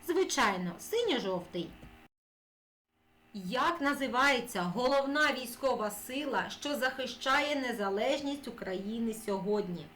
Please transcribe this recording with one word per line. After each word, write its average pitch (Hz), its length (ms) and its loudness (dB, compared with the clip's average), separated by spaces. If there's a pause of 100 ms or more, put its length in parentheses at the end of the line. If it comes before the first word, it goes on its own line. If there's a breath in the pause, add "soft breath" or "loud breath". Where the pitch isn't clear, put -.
Звичайно, 226 720 2
синьо-жовтий. 196 880 0 (1600)
Як 247 480 0
називається 262 800 2
головна 277 720 2
військова 226 580 -2
сила, 254 580 -2
що 285 260 -4
захищає 269 800 0
незалежність 254 920 0
України 214 680 -2 (100)
сьогодні? 190 600 0 (100)